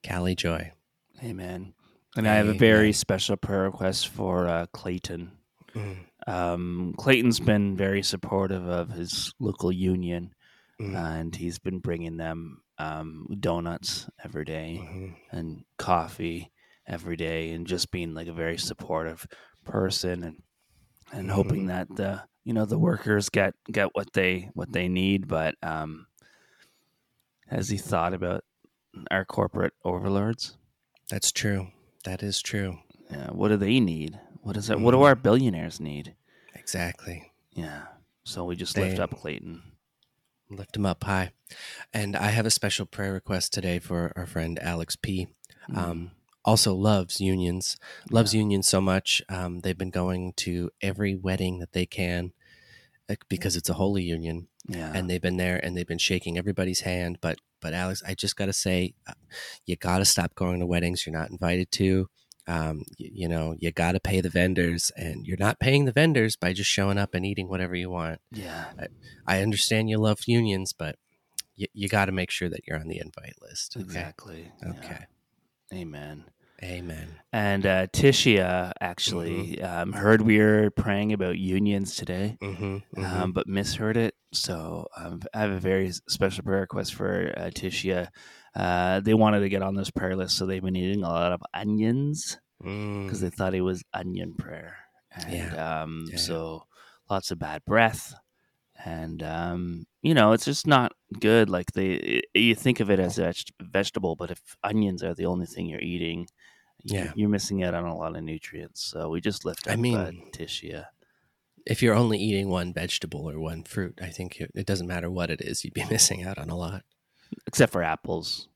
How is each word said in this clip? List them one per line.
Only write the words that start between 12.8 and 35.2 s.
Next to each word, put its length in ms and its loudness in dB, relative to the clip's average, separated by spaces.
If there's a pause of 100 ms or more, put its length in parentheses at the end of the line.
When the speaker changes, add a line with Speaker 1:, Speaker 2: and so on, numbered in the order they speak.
Speaker 2:
donuts 680 -4 (140)
every 220 -8
day 360 -8
Speaker 1:
Mm-hmm. 280 -12 (280)
Speaker 2:
and 260 -10 (140)
coffee 760 0 (360)
every 280 -6
day, 360 -4
and 160 -8
just 240 -4
being, 240 -4
like, 120 -8
a 60 -10
very 240 -2
supportive 680 -6 (360)
person, 600 -2
and, 180 -12 (720)
and 140 -8
Speaker 1:
Mm-hmm. 80 -2
Speaker 2:
hoping 320 4
that 280 -4
the, 280 -4 (200)
you 100 -4
know, 120 4
the 140 0
workers 500 2
get, 240 2 (180)
get 220 2
what 200 -4
they, 420 2
what 180 -6
they 140 0
need. 400 2
But, 340 0
um, 460 -6 (1400)
has 200 -4
he 80 0
thought 360 0
about 300 -4 (680)
our 160 2
corporate 480 -2 (100)
overlords? 760 -2 (520)
Speaker 1:
That's 220 0
true. 360 -2 (380)
That 180 -6
is 180 -4
true. 380 -4 (320)
Speaker 2:
Yeah. 200 -8
What 180 2
do 80 6
they 220 4
need? 400 0 (220)
What 160 -6
is 120 -4
it? 100 2
What 120 8
do 60 8
Speaker 1:
Mm-hmm. 80 10
Speaker 2:
our 100 10
billionaires 640 2